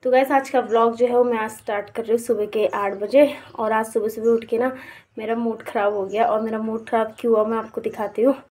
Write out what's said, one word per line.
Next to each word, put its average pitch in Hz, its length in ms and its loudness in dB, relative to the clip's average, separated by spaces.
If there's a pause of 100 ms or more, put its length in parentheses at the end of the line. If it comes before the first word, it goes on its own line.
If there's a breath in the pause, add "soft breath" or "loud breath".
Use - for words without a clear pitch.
तो 254 80 0
guys, 269 200 4
आज 269 180 2
का 262 100 2
vlog 226 380 2
जो 240 100 2
है 240 60 0
वो 247 100 4
मैं 240 140 0
आज 220 140 -4
start 202 380 -8
कर - 120 -8
रही 226 100 -2
हूँ 233 80 4
सुबह 214 280 -2
के 208 200 0
आठ 202 260 -2
बजे। 214 320 4 (300 loud breath)
और 220 160 -2
आज 220 140 0
सुबह 220 240 -2
सुबह 220 200 -2
उठ 226 160 2
के 233 120 -2
ना 254 140 0 (460 loud breath)
मेरा 220 180 -4
mood 226 280 -4
ख़राब 208 300 0
हो 202 120 -2
गया। 202 200 0
और 214 160 2
मेरा 220 180 -4
mood 220 300 -6
ख़राब 220 300 0
क्यों 233 140 2
हुआ, 214 120 4
मैं 226 120 -2
आपको 226 240 -8
दिखाती 214 400 -4
हूँ। 262 120 4 (200)